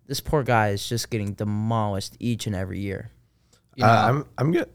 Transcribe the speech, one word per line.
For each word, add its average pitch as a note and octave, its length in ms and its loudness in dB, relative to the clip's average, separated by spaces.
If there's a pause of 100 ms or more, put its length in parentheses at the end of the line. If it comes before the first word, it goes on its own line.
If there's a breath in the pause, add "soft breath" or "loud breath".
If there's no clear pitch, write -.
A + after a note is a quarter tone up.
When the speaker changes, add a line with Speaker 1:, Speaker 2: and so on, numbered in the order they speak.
Speaker 1:
this C3+ 140 -6
poor D3+ 220 0
guy A2 260 4
is G2+ 180 -4
just - 220 -4
getting G2+ 240 -2
demolished G#2 880 -2
each A#2 260 -4
and G#2+ 80 -2
every F#2 240 -6
year. G2 320 -8 (640)
Speaker 2:
You B2+ 80 0
Speaker 3:
Uh, G#2+ 40 6
Speaker 2:
know, A#2 60 8
Speaker 3:
I'm, A#2 320 4 (120)
I'm D3 160 0
good. - 220 -2